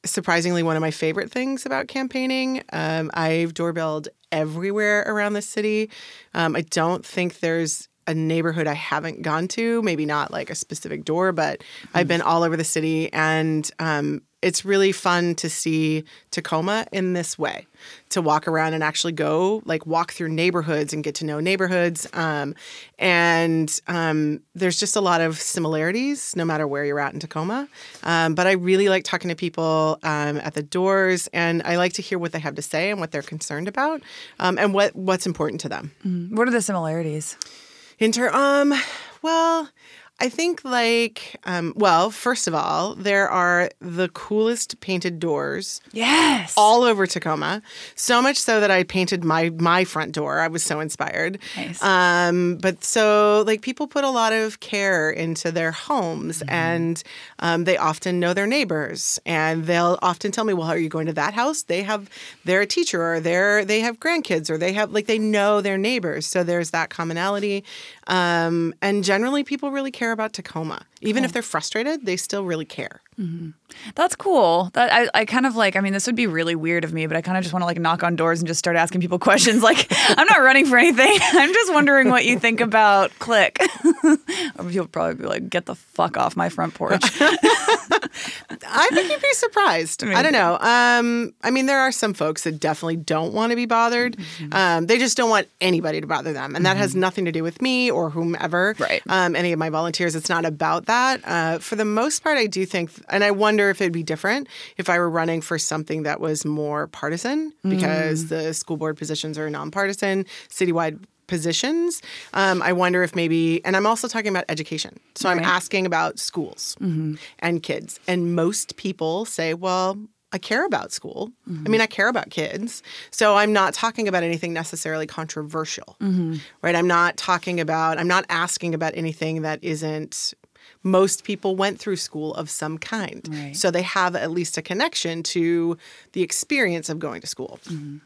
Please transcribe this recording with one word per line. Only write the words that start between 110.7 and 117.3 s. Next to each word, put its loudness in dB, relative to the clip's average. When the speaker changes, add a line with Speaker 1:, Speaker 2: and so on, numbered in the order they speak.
Speaker 1:
positions. -2
Um, 2
I 2
wonder 2
if -2
maybe, 2
and 0
I'm 2
also 0
talking -4
about -2
education. -8
So -2
I'm 2
Speaker 2:
Right. 0
Speaker 1:
asking 0
about -2
schools -8
Speaker 2:
Mm-hmm. -2